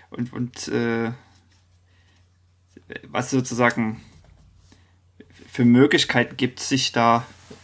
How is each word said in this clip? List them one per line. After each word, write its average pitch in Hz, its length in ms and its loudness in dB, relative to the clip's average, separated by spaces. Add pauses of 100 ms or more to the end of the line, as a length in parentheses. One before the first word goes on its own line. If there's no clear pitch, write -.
(100)
und, 120 220 -10
und, - 360 -10
äh, 117 420 -4 (2000)
was 143 220 -6
sozusagen 120 720 -2 (1500)
für 131 140 0
Möglichkeiten 123 720 4
gibt, 131 240 -4
sich - 320 -4
da, 117 320 2 (400)